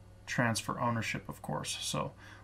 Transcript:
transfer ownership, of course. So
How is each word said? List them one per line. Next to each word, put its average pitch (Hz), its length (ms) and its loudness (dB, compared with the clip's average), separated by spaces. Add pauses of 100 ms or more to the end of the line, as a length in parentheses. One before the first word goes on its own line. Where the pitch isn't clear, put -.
(240)
transfer - 560 4
ownership, 120 480 2
of - 140 -10
course. - 400 -2
So - 300 0 (320)